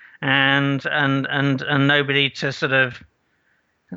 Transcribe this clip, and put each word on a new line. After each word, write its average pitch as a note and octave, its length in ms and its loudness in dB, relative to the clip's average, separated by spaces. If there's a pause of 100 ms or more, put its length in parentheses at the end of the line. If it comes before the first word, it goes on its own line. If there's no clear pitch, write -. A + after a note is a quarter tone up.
(200)
and, C#3 680 2
and, C#3 440 0
and, C#3 320 0
and C#3+ 260 0
nobody C#3+ 420 2
to C#3 220 -6
sort C#3 200 -4
of C3 300 0 (960)